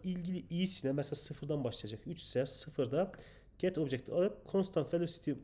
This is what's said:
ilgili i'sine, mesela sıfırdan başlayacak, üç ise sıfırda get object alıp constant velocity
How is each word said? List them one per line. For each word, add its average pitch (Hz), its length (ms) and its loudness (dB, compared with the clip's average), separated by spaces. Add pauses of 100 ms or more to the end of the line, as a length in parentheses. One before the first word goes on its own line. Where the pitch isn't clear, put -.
ilgili 180 340 -2
i'sine, 170 540 0
mesela 143 240 0
sıfırdan 143 480 -4
başlayacak, 110 420 -4
üç - 160 -6
ise 131 240 0
sıfırda 156 680 0 (460)
get 185 200 2
object 131 300 0
alıp 185 400 2
constant 185 460 2
velocity 170 380 2 (100)